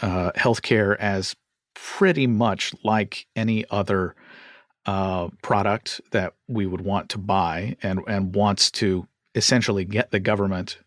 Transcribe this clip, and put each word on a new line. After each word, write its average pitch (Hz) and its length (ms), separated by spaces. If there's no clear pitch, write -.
uh, 90 340
healthcare 107 640
as 98 380
pretty 160 540
much 110 460
like 107 520
any 110 340
other, 98 460
uh, 95 420
product 104 600
that 92 220
we 110 180
would 92 160
want 98 280
to - 80
buy 95 640
and, 95 260
and 95 280
wants 101 360
to 92 360
essentially 110 500
get 104 260
the 104 80
government, 98 680